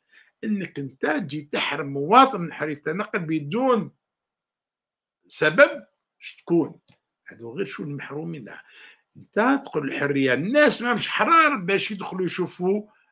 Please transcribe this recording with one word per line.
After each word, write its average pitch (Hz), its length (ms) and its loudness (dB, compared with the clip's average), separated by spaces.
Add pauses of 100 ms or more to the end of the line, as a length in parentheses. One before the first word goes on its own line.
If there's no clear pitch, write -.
(440)
إنك 196 360 -4
أنت 135 260 -6
تجي 185 360 -2
تحرم 147 460 -6
مواطن 175 540 4
من 156 120 -6
حرية 151 200 -6
التنقل 180 460 -6
بدون 160 720 0 (1400)
سبب. 165 600 4 (320)
ش - 160 -16
تكون - 440 -2 (480)
هادو 113 280 -16
غير 190 100 -4
شو - 180 -12
المحرومين؟ 147 600 -10
لا، - 180 -18 (540)
أنت 254 480 0
تقول 147 220 -6
الحرية، 135 460 0
الناس 226 480 2
ما 240 120 0
مش 190 140 -2
حرار 302 480 4
باش 196 360 -2
يدخلوا 185 340 -6
يشوفوا 185 640 -2 (240)